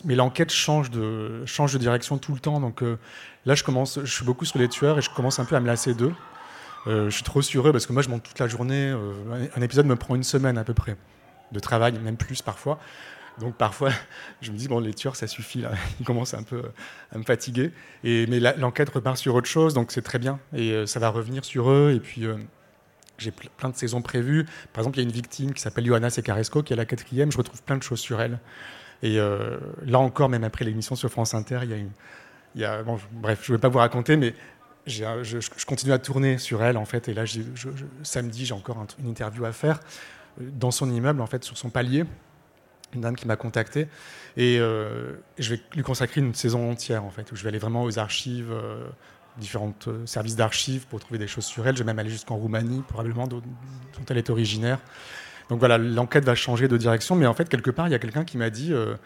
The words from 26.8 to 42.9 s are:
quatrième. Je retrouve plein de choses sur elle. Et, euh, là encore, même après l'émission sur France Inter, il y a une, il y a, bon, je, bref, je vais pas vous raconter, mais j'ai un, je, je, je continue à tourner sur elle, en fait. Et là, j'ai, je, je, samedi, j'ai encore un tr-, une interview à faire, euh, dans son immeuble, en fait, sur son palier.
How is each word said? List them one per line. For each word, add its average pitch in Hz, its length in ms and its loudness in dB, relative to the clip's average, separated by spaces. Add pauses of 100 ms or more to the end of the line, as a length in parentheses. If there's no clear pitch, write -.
quatrième. 127 460 0
Je 117 60 0
retrouve - 260 -2
plein 139 140 0
de 131 60 -4
choses 117 160 -4
sur 113 220 -2
elle. 120 180 -2 (640)
Et, 107 160 4
euh, 104 380 0 (260)
là 127 160 6
encore, 131 300 4
même 120 140 0
après 110 200 -4
l'émission 110 320 -2
sur 120 140 -2
France 113 240 -2
Inter, 113 300 -4
il 123 60 -6
y 110 40 -4
a 107 40 -6
une, 101 140 -8 (640)
il 113 60 -6
y 107 40 0
a, 107 160 -2
bon, 113 160 -4
je, 98 140 -10
bref, 110 320 -2
je - 80 -2
vais 117 80 4
pas 131 100 6
vous 123 100 4
raconter, 123 380 6
mais 120 160 4 (540)
j'ai 110 180 -6
un, 113 160 -4
je, 117 180 -4
je, 107 160 -6
je - 100 -8
continue 135 260 0
à 131 80 6
tourner 135 400 2
sur 113 240 -2
elle, 120 140 4
en 107 80 -2
fait. 117 220 -4
Et 113 60 -4
là, 113 120 -2
j'ai, 110 180 -6 (100)
je, 123 220 -10
je, 135 80 -10 (180)
samedi, 123 460 -6
j'ai 123 80 -4
encore 110 240 -8
un 104 60 -8
tr-, - 140 -16
une 131 100 -6
interview 113 360 -6
à 113 60 -4
faire, 151 280 0 (640)
euh, 127 120 -10
dans 123 180 2
son 135 180 0
immeuble, 123 320 2
en 110 60 -2
fait, 123 160 -4
sur - 140 -12
son 120 120 -8
palier. 127 360 2 (880)